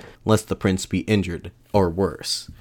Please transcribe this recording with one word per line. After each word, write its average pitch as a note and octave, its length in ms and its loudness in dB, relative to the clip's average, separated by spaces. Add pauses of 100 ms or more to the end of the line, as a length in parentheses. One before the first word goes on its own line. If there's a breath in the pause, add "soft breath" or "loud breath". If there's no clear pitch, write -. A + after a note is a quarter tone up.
(240 loud breath)
lest A2 220 4
the F#2+ 80 -4
prince F#2+ 320 0
be F2+ 140 -2
injured, F2+ 500 -2 (220)
or F#2+ 180 4
worse. - 580 -4 (120 soft breath)